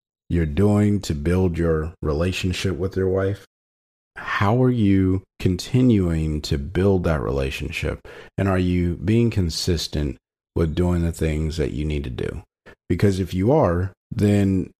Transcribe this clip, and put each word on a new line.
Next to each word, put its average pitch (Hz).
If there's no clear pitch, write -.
you're 85
doing 104
to -
build 85
your 82
relationship 90
with 92
your 92
wife, 98
how 113
are 127
you 98
continuing 90
to 78
build 90
that 78
relationship? 67
And 98
are 95
you 90
being 117
consistent 80
with 82
doing 87
the 85
things 78
that 71
you 76
need 76
to 65
do? 50
Because 95
if 90
you 95
are, 95
then 101